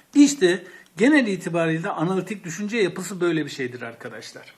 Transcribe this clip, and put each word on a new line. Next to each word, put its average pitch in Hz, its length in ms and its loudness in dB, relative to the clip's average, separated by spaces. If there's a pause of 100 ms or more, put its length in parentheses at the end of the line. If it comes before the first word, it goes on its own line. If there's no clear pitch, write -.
(140)
İşte 185 500 4 (340)
genel 262 300 6
itibariyle 165 600 -2
analitik 180 540 -2
düşünce 196 340 -6
yapısı 180 440 -2
böyle 165 240 0
bir 139 40 -10
şeydir 123 320 -10
arkadaşlar. 113 760 -16